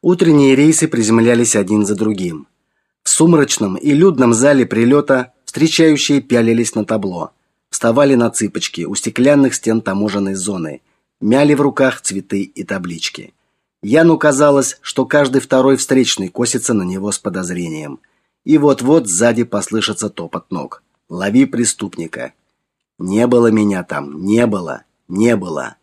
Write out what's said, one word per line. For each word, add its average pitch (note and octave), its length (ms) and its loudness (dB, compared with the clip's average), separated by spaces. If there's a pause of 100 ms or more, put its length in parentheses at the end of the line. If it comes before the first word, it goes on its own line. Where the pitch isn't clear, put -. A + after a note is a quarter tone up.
Утренние D3+ 540 4
рейсы D#3 320 4
приземлялись A2+ 680 2
один G#2 280 0
за G#2 100 -4
другим. F#2 520 -6 (560)
В - 60 -6
сумрачном C#3+ 640 2
и - 160 -2
людном C#3 420 4
зале C3 320 4
прилёта B2+ 680 0 (100)
встречающие D3+ 800 0
пялились A#2 520 0
на G#2+ 120 -4
табло, F#2+ 460 -6 (380)
вставали C3+ 460 2
на A#2 140 2
цыпочки - 560 -6
у F#2+ 100 -8
стеклянных C3 600 0
стен A2+ 260 -2
таможенной G2 540 -4
зоны, F2+ 460 -8 (380)
мяли C#3 340 2
в C#3+ 80 0
руках C3+ 400 0
цветы G2 420 -6
и - 200 -12
таблички. F2 720 -10 (480)
Яну D#3+ 360 4
казалось, C#3+ 640 2
что - 240 -4
каждый C3+ 360 0
второй C3 340 2
встречный B2+ 540 -2
косится A#2+ 440 -4
на G2+ 100 0
него F#2+ 280 -6
с - 80 -8
подозрением. B2+ 800 -8 (460)
И D#3 120 4
вот-вот C#3 500 2
сзади A2+ 360 0
послышится G#2+ 680 -4
топот F2 420 -12
ног. D#2+ 320 -12 (260)
«Лови G2+ 360 2
преступника!» G#2 880 -6 (640)
Не G2+ 300 0
было A#2+ 200 4
меня G#2 360 0
там, D2 420 -10
не A2 200 2
было, F2+ 380 -6 (240)
не A2 300 0
было. D#2 460 -8